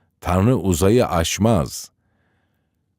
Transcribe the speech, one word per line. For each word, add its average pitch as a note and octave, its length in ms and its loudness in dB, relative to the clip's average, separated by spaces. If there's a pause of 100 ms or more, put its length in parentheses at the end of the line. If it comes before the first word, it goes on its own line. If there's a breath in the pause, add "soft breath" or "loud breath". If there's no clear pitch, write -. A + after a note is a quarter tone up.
(200)
Tanrı G2 360 0
uzayı F#2+ 500 2
aşmaz. F2 840 -2 (1080)